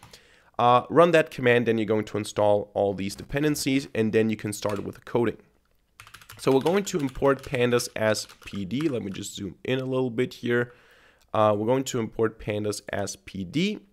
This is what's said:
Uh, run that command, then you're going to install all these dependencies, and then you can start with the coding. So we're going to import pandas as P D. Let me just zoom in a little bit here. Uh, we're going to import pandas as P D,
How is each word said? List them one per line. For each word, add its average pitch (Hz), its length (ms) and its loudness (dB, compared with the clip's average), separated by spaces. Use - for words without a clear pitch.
Uh, 120 320 6
run 165 220 6
that 156 180 4
command, 120 360 2
then 113 120 2
you're 110 80 0
going 107 180 0
to - 140 -6
install 104 560 0
all 101 200 0
these 95 200 -6
dependencies, 143 800 -2
and 110 180 0
then 110 160 4
you 107 80 -2
can 104 160 -8
start 101 300 -6
with 95 140 -10
the - 60 -20
coding. 120 340 -2
So - 120 0
we're 135 100 6
going 190 240 0
to 180 140 -4
import 139 460 0
pandas 123 500 0
as 110 320 0
P 101 200 -8
D. 127 240 -4
Let 117 140 -4
me 98 80 -8
just 92 240 -10
zoom 95 200 -10
in 131 140 -2
a 131 60 -6
little 131 260 -2
bit 123 240 -4
here. 120 400 -2
Uh, 107 240 4
we're 107 100 -2
going 131 180 0
to 127 160 -4
import 110 400 -2
pandas 104 500 -4
as 101 260 -6
P - 280 -10
D, 180 340 -2